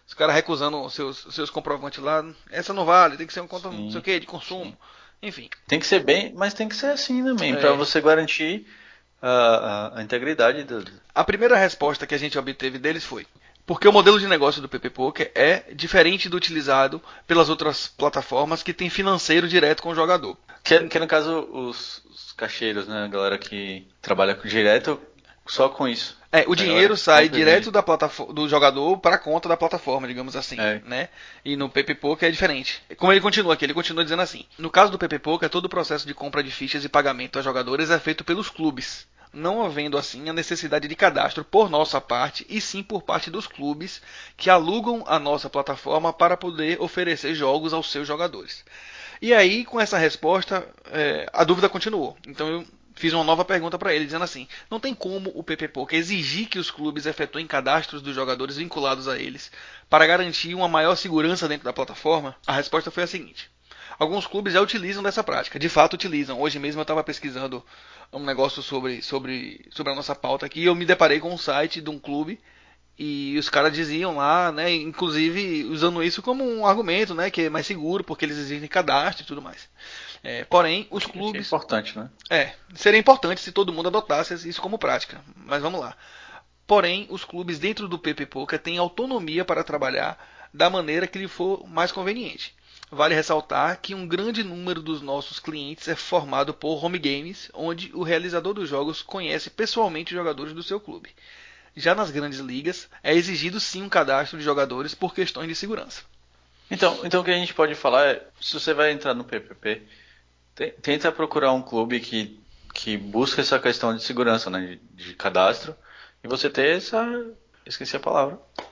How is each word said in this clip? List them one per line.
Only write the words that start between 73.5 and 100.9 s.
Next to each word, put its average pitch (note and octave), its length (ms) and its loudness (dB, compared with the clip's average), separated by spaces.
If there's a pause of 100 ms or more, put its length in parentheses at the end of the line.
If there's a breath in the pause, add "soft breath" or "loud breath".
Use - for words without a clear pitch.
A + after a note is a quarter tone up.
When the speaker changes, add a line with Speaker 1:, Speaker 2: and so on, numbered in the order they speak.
Speaker 1:
diziam D#3+ 420 -4
lá, D#3 380 2
né, E3 180 -2
inclusive D#3+ 920 -2
usando D#3+ 360 0
isso F3 200 -2
como B3+ 260 -2
um A3 180 -2
argumento, G3 480 2
né, F3 160 -2
que E3+ 120 -2
é D#3+ 80 2
mais D3+ 160 -4
seguro, F3+ 400 -4
porque D#3 180 -8
eles D3 140 -2
exigem D3 320 -8
cadastro D#3 540 0
e - 40 -20
tudo D3 140 -12
mais. - 260 -18 (560 loud breath)
É, A#2+ 220 -10
porém, F3 440 4
os G3+ 140 -6
Speaker 2:
Isso - 60 -8
é - 40 -16
Speaker 1:
clubes G3+ 340 -8
Speaker 2:
importante, - 520 -4
né? B2 100 -12 (200)
Speaker 1:
É, D3+ 240 0 (200)
seria G#3 260 6
importante F3+ 420 4
se - 100 -12
todo F#3 220 -2
mundo E3+ 160 -4
adotasse F3 440 -2 (140)
isso F3 140 -10
como G3+ 180 -6
prática, - 400 -2 (160)
mas C#3+ 260 -4
vamos E3 200 -4
lá. A#2+ 120 -10 (720 loud breath)
Porém, G3 440 4
os F#3+ 160 -10
clubes E3+ 340 -8
dentro G#3 280 -4
do E3+ 120 -8
P D#3 140 -2
P D3 120 -8
Poker C#3+ 320 -6
têm E3+ 200 -6
autonomia F3 640 -2
para E3 200 -2
trabalhar C#3 540 -4 (360 loud breath)
da D#3+ 160 4
maneira F3 360 -2
que - 140 -8
lhe F#3+ 80 -8
for F#3+ 400 -4
mais E3+ 240 -2
conveniente. G3 640 -8 (340 loud breath)
Vale D3+ 240 4
ressaltar D#3 680 0
que G3 120 -12
um F#3 140 -10
grande G#3 360 -2
número F3 380 -8
dos D#3 200 -8
nossos C#3 380 -6
clientes D3+ 480 -10
é E3 80 -2
formado C#3+ 580 -2
por D3 300 -4
home F3 140 -2
games, D3 560 -6
onde E3+ 400 -8
o F3+ 100 -6
realizador E3+ 500 -2
dos F#3+ 160 -8
jogos D3 320 -4
conhece D#3 480 -6
pessoalmente F#3+ 640 -2
os F3+ 40 -6
jogadores D#3 360 -6
do E3+ 100 -12
seu G3 160 -6
clube. - 300 -18 (640 loud breath)